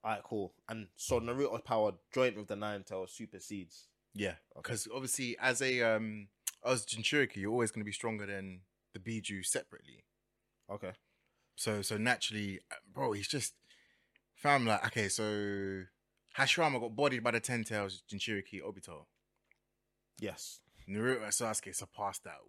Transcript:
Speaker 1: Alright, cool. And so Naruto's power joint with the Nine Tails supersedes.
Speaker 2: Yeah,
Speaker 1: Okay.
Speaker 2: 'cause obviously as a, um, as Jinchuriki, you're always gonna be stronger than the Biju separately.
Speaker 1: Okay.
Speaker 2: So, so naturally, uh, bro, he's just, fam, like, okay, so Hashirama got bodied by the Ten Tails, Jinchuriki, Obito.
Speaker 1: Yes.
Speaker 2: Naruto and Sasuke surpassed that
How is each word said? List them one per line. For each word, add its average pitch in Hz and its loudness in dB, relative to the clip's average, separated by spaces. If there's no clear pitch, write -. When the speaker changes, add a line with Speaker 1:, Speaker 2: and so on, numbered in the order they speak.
Speaker 1:
Alright, 110 -2
cool. 101 -4
And 110 -8
so 123 2
Naruto's 117 0
power 107 4
joint 127 4
with 104 -8
the 104 -4
Nine 104 -4
Tails 95 -6
supersedes. 98 -12
Speaker 2:
Yeah, 98 -2
Speaker 1:
Okay. - -8
Speaker 2:
'cause 110 -4
obviously 127 -4
as 127 4
a, 127 4
um, 110 2
as 123 2
Jinchuriki, 117 2
you're 101 0
always 120 4
gonna 107 -6
be 104 -6
stronger 107 -4
than 95 -8
the 110 -10
Biju 101 -4
separately. - -4
Speaker 1:
Okay. 98 -6
Speaker 2:
So, 104 0
so 107 -2
naturally, 107 0
uh, - -10
bro, 131 0
he's 101 -2
just, - -2
fam, 143 6
like, 107 4
okay, 107 2
so 101 -2
Hashirama 135 4
got 113 -6
bodied 127 4
by 120 4
the 113 4
Ten 120 0
Tails, 101 -2
Jinchuriki, 101 -4
Obito. 87 -10
Speaker 1:
Yes. - -8
Speaker 2:
Naruto 113 2
and 101 -2
Sasuke 107 0
surpassed 101 -4
that 78 -12